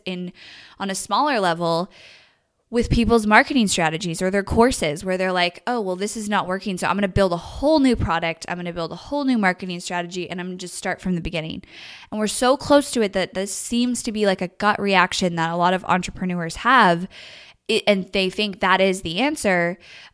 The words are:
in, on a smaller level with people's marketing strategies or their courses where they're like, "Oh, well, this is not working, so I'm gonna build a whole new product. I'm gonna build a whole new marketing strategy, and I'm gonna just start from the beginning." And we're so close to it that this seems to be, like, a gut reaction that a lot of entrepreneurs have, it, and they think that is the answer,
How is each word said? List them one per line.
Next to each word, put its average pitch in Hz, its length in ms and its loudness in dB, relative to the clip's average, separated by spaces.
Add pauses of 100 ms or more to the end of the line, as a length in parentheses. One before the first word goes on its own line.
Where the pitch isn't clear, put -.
in, 180 280 -8 (460)
on 196 100 -4
a 196 60 -4
smaller 247 460 0
level 170 500 0 (800)
with 233 220 0
people's 226 360 4
marketing 233 420 4
strategies 165 520 -2
or 185 100 0
their 196 120 0
courses 185 640 0
where 185 120 -2
they're 185 160 -2
like, 175 340 -2
"Oh, 240 140 -2
well, 185 160 -4
this 202 200 -6
is 208 120 -6
not 196 180 -2
working, 190 320 -4
so 170 80 -4
I'm 190 100 0
gonna 202 120 0
build 185 240 2
a 175 40 0
whole 302 420 2
new 262 180 4
product. 165 520 -2
I'm 175 80 -6
gonna 175 160 -8
build 170 200 -6
a 175 40 -10
whole 285 280 -4
new 254 140 2
marketing 180 420 -2
strategy, 175 480 -6
and 180 120 -8
I'm 180 80 -8
gonna 180 100 -8
just 180 160 -12
start - 260 -6
from 185 140 0
the 170 60 0
beginning." 160 420 -8 (480)
And 214 100 -6
we're 214 60 0
so 254 300 2
close 285 360 4
to 240 100 2
it 202 120 -2
that 180 200 -2
this 196 180 -4
seems 240 520 -2
to 233 80 -4
be, 214 140 0
like, 190 160 2
a 180 60 -2
gut 208 320 -2
reaction 185 560 2
that 165 140 0
a 170 60 -2
lot 175 180 4
of 185 100 -4
entrepreneurs 180 720 -4
have, 196 520 4 (600)
it, 214 180 2
and 190 260 2
they 190 180 0
think 208 300 -4
that 185 200 4
is 190 220 2
the 170 160 -6
answer, 202 600 0 (360)